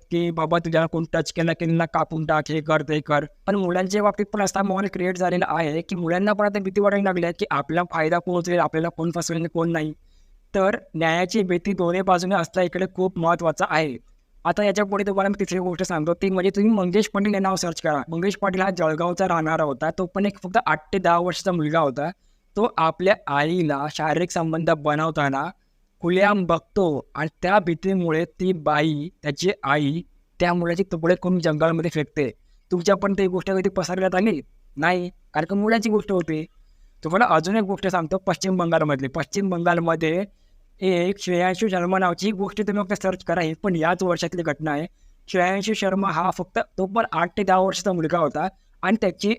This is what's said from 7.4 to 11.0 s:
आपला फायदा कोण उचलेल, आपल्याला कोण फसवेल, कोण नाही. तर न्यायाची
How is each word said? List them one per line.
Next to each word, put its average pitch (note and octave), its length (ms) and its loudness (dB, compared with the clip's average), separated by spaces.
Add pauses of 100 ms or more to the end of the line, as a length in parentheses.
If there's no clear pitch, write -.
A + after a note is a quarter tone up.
आपला D#3 400 0
फायदा E3 280 2
कोण F3+ 160 -2
उचलेल, F3 240 0
आपल्याला D#3+ 300 0
कोण E3 260 -4
फसवेल, E3 380 -4
कोण E3 180 0
नाही. D#3 220 -2 (600)
तर G3 220 2 (180)
न्यायाची E3+ 480 0